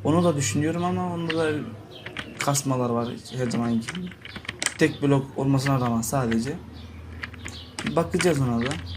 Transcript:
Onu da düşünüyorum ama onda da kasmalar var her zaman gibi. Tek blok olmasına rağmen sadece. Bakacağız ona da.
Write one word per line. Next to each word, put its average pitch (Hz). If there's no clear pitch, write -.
Onu 160
da 165
düşünüyorum 156
ama 180
onda 170
da 156
kasmalar 135
var 117
her 127
zaman 117
gibi. 175
Tek 147
blok 139
olmasına 135
rağmen 117
sadece. 120
Bakacağız 165
ona 120
da. 135